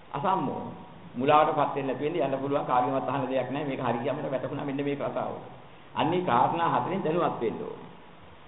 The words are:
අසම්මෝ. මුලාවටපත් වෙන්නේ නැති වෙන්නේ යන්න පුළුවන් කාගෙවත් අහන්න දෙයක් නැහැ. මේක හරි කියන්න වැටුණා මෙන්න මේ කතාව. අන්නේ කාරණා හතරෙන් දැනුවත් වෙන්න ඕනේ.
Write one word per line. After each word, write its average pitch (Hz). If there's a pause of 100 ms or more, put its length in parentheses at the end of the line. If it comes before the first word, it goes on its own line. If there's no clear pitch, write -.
අසම්මෝ. 165 (500)
මුලාවටපත් 147
වෙන්නේ 139
නැති 131
වෙන්නේ 160
යන්න 135
පුළුවන් 139
කාගෙවත් 131
අහන්න 131
දෙයක් 127
නැහැ. 143
මේක 135
හරි 120
කියන්න 139
වැටුණා 131
මෙන්න 139
මේ 143
කතාව. 120 (580)
අන්නේ 165
කාරණා 151
හතරෙන් 139
දැනුවත් 156
වෙන්න 90
ඕනේ. - (580)